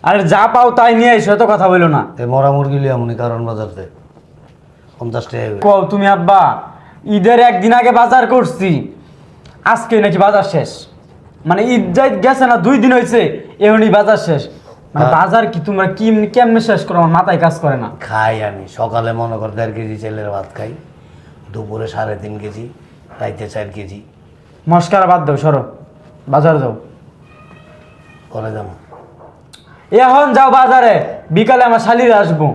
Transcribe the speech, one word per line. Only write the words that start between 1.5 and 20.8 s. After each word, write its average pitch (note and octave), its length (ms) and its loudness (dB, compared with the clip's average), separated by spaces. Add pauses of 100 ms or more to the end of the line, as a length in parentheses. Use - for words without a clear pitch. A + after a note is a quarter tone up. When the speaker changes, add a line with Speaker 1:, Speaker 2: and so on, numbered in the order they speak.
Speaker 1:
কথা F#3+ 200 0
বলো F3 240 4
না। A#2+ 40 0 (220)
Speaker 2:
এ - 100 -6
মরা C3+ 240 2
মুরগি C#3 280 -2
লিয়া C3 160 -2
মনে A#2 220 -6
কারণ A#2 260 -6
বাজারতে G2+ 360 -10 (1120)
পঞ্চাশ A#2 320 -8
টাকা A#2 140 -8
হইবে। G#2+ 220 -8
Speaker 1:
কও G3 140 4 (120)
তুমি G3+ 140 -2 (100)
আব্বা, F#3 240 2 (760)
ঈদের A3+ 220 4 (120)
একদিন G3 300 0
আগে A#3+ 200 2
বাজার A#3+ 240 4 (100)
করছি, F#3+ 360 0 (1000)
আজকে A3+ 220 -2 (100)
নাকি F#3+ 220 0
বাজার G3+ 280 2
শেষ। - 160 -2 (760)
মানে F#3+ 120 0 (140)
ঈদ G3+ 100 0 (120)
যাই C4+ 120 4 (160)
গেছে C4 260 2
না, A#3 60 4 (100)
দুই A#3+ 160 2
দিন B3 140 4
হইছে, A#3 240 2 (440)
এখনই G#3+ 340 4
বাজার G#3 280 2
শেষ। D#3 160 -2 (500)
মানে C3 140 0
Speaker 2:
হ্যাঁ। B2+ 120 2
Speaker 1:
বাজার A3 340 2
কি E3+ 140 -8
তোমরা F#3+ 200 -2 (120)
কি, A3 80 -2 (280)
কেমনে A3+ 340 4
শেষ G3 180 2
করো, F3 160 -4
আমার E3 160 2
মাথায় D3+ 260 0
কাজ D#3+ 180 0
করে C#3 200 -2
না। G#2+ 60 -10 (200)
Speaker 2:
খাই A2 260 -2 (140)
আমি, G2 160 -12 (140)
সকালে A2+ 320 -4 (100)
মনে A#2 200 -6
কর A2 180 -8
দেড় A2 180 -6
কেজি A2 260 -10
চালের G#2+ 320 -10
ভাত G2 220 -10
খাই, G#2+ 140 -12 (800)